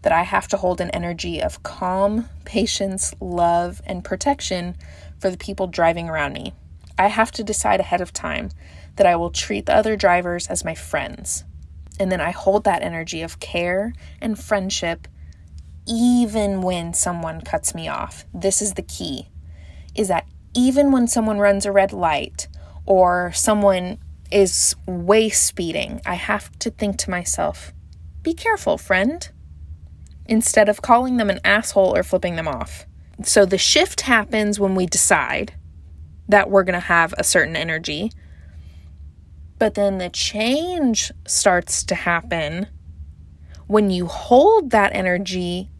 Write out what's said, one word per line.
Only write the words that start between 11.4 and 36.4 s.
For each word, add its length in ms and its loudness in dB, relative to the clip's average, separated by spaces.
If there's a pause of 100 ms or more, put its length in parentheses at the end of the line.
And 120 0
then 100 -2
I 100 -2
hold 320 2
that 180 2
energy 400 -8
of 180 -10
care 540 -2 (260)
and 180 -4
friendship 720 -4 (760)
even 760 2
when 280 -2
someone 500 -4
cuts 340 -4
me 120 -10
off. 460 -10
This 300 0
is 100 -4
the 80 -8
key, 480 -10 (640)
is 140 -2
that 180 0 (300)
even 360 6
when 160 4
someone 300 0
runs 300 4
a 40 -2
red 220 4
light 540 -2 (400)
or 460 4
someone 680 2 (320)
is 440 4 (120)
way 420 2
speeding, 760 -2
I 120 -6
have 440 -6
to 120 -4
think 260 -4
to 140 -6
myself, 640 -6 (500)
"Be 100 -2
careful, 460 -2
friend," 500 -2 (960)
instead 440 4
of 120 0
calling 360 4
them 120 2
an 160 -2
asshole 500 2
or 60 2
flipping 360 -2
them 100 -4
off. 400 -8 (340)
So 240 6
the 140 0
shift 420 2
happens 580 0
when 140 2
we 140 0
decide 680 0 (760)
that 220 6